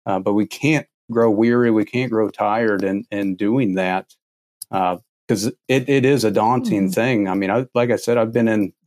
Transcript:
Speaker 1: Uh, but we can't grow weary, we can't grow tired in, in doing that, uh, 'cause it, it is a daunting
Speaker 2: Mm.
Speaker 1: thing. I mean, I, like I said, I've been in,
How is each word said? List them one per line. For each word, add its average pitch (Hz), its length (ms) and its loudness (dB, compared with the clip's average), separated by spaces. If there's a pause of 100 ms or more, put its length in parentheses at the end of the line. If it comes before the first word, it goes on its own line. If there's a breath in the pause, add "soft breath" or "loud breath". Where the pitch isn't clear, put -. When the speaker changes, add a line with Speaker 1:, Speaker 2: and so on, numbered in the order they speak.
Speaker 1:
Uh, 95 140 -4
but 101 140 -2
we 104 120 0
can't - 400 -2 (240)
grow 117 180 2
weary, 117 440 2
we 107 120 2
can't 123 240 -4
grow 110 200 0
tired 104 560 -2
in, 98 260 -4
in 98 240 -4
doing 104 400 0
that, 92 400 -4 (560)
uh, 90 280 -2 (300)
'cause 104 180 -2
it, 131 420 -2
it 139 160 2
is 135 180 4
a 110 80 2
daunting 110 580 0
Speaker 2:
Mm. 95 60 -4
Speaker 1:
thing. 113 340 0
I 92 60 -2
mean, 95 160 -2
I, 127 240 0
like 120 160 2
I 107 60 2
said, 120 200 -2
I've 113 160 0
been 117 140 2
in, 107 260 0 (140)